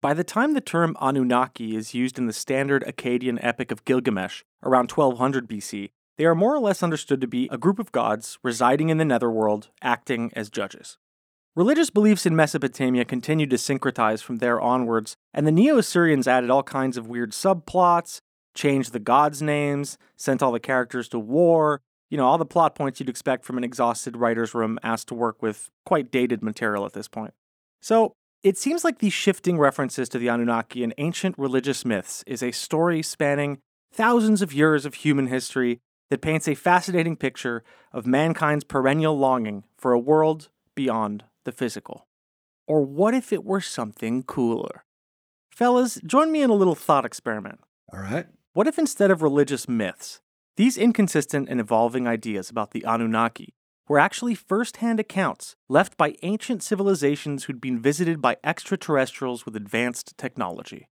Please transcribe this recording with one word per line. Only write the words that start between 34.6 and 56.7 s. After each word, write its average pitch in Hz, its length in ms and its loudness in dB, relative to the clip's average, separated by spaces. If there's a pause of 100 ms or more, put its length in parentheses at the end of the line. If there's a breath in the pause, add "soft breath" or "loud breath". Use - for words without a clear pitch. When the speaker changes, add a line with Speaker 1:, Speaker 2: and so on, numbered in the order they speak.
Speaker 1:
of 139 100 -8
human 139 340 0
history 123 500 -2 (320)
that 135 100 -2
paints 156 280 -2
a 143 80 0
fascinating 175 600 2
picture 123 460 -6 (300 soft breath)
of 120 160 -6
mankind's 151 560 2
perennial 147 520 2
longing 120 460 0 (160)
for 127 140 0
a 120 80 4
world 156 480 2 (260)
beyond 110 500 -4 (200)
the 123 80 -8
physical. - 540 -8 (600)
Or 156 160 2
what 151 300 2
if 254 200 -2
it 190 120 -2
were 190 160 -2
something 117 600 -6
cooler? - 640 -4 (640)
Fellas, 247 560 2
join 302 260 4
me 311 100 2
in 254 80 4
a 214 40 6
little 185 200 4
thought 139 300 2
experiment. - 560 -8 (320)
Speaker 2:
All 95 80 -10
right. 113 260 -6 (280)
Speaker 1:
What 202 120 2
if 311 120 -2
instead 202 320 2
of 165 120 4
religious 139 460 2
myths, 110 520 -4 (360)
these 247 220 4
inconsistent 170 720 0
and 123 120 -2
evolving 117 460 0
ideas 110 440 -4
about 110 200 -6
the - 160 -10
Anunnaki 113 680 -2 (340)
were 143 100 4
actually 208 360 0
first-hand 226 640 -2
accounts - 560 -6 (140)
left - 300 2
by 151 240 0
ancient 202 400 -4
civilizations 147 840 -2